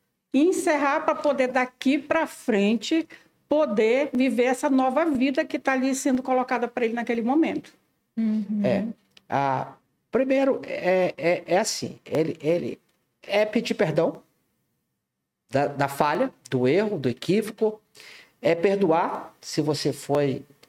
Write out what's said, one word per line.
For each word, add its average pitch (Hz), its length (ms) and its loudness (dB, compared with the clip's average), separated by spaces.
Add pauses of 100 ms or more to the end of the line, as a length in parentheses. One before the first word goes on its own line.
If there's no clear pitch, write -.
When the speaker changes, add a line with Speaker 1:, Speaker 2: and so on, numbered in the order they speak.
(340)
Speaker 1:
e 269 80 4
encerrar 311 600 2
pra 302 120 2
poder 262 340 0
daqui 254 480 0
pra 320 300 -2
frente 220 800 0 (420)
poder 262 640 2
viver 247 340 2
essa 262 220 0
nova 262 360 2
vida 277 400 0
que 302 160 -6
tá 269 140 0
ali 262 200 0
sendo 262 300 0
colocada 247 420 0
pra 240 180 -4
ele 226 100 -2
naquele 233 280 -4
momento. 254 500 0 (460)
Speaker 2:
Uhum. 214 460 -2
Speaker 3:
É. 127 200 2 (460)
Ah, 135 440 -2 (360)
primeiro, 262 560 0
é, 180 500 0
é, 160 300 0
é 175 120 2
assim, 135 460 -4
ele, 147 380 -2
ele 156 380 -2 (420)
é 208 240 0
pedir 214 280 -2
perdão 165 460 0 (1300)
da, 139 200 0
da 139 180 -2
falha, 156 460 -2 (180)
do 127 160 0
erro, 196 320 2
do 127 100 -2
equívoco, 214 720 -2 (600)
é 165 120 2
perdoar 190 840 0
se - 200 -4
você 147 320 -2
foi 139 520 -2 (240)